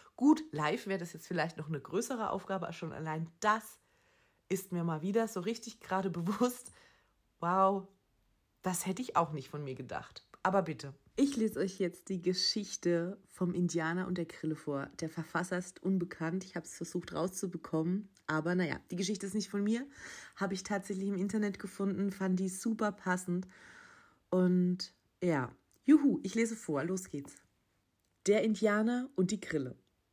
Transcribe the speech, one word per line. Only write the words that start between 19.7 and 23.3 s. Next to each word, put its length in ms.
Habe 180
ich 80
tatsächlich 460
im 80
Internet 420
gefunden, 540
fand 260
die 100
super 440
passend. 560